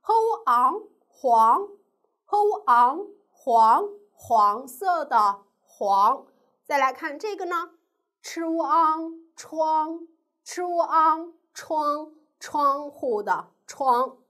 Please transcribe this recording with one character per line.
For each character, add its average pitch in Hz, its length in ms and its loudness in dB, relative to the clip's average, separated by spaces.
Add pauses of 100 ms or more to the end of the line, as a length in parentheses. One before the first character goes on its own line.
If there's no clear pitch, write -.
吼 - 140 -2 (300)
昂 262 380 2 (260)
黄， 240 600 2 (560)
吼 415 420 0
昂 262 420 2 (220)
黄， 240 580 2 (240)
黄 220 560 0
色 339 360 -4
的 208 380 0 (200)
黄。 202 640 0 (380)
再 294 140 -2
来 262 140 0
看 294 260 -10
这 415 160 -8
个 381 120 -10
呢？ 339 260 -8 (500)
吃 - 200 -10
昂 330 760 -2 (140)
窗， 311 720 -4 (380)
吃 - 180 -10
昂 330 720 0 (180)
窗， 302 640 -6 (240)
窗 285 520 -2
户 233 320 -4
的 180 260 -2 (180)
窗。 254 520 0 (120)